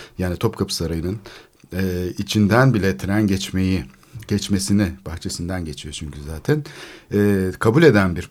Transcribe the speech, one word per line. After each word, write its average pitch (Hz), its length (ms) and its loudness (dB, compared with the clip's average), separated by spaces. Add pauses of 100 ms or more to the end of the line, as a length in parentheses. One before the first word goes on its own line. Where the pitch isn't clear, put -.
(180)
yani 87 180 -2
Topkapı - 380 -2
Sarayı'nın, 82 440 -4 (540)
e, 90 360 -2 (100)
içinden 107 560 4
bile 95 220 2
tren 104 300 0
geçmeyi, 95 580 0 (440)
geçmesini, 101 640 0 (140)
bahçesinden 85 580 -8
geçiyor 76 300 -12
çünkü 71 320 -12
zaten, 143 380 -2 (500)
e, 101 440 2
kabul 123 240 4
eden 101 340 6
bir 85 140 -6